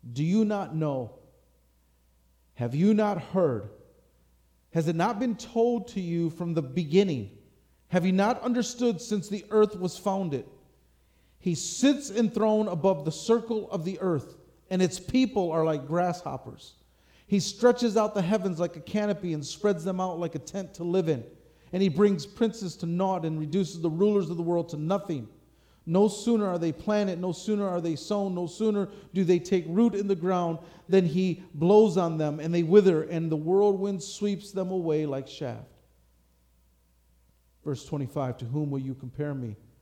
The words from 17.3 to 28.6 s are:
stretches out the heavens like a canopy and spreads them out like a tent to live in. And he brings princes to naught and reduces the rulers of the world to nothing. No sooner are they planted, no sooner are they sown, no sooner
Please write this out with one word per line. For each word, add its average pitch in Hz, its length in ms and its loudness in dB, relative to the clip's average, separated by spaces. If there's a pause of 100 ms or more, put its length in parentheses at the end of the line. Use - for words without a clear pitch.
stretches 240 560 2
out 214 160 0
the 202 80 -2
heavens 185 360 0
like 170 200 -4
a - 20 -14
canopy 202 540 -4
and 151 120 -6
spreads 190 380 -2
them 185 160 -4
out 185 180 -4
like 170 180 -6
a 156 40 -4
tent - 360 -10
to 170 100 -8
live 175 240 0
in. 123 160 -2 (480)
And 185 80 0
he 196 60 4
brings 185 380 4
princes - 500 -4
to - 100 -8
naught 180 380 -2
and 160 160 -4
reduces 165 420 -2
the 170 80 0
rulers 190 400 2
of 175 60 -4
the 170 80 -4
world 170 280 0
to 151 60 -8
nothing. 160 520 -4 (560)
No 190 240 4
sooner 214 360 2
are 180 140 -2
they 160 140 0
planted, 202 440 0
no 180 140 -4
sooner 202 340 -2
are 180 140 -2
they 165 160 -2
sown, 196 400 -4
no 175 100 -4
sooner 202 440 -2 (240)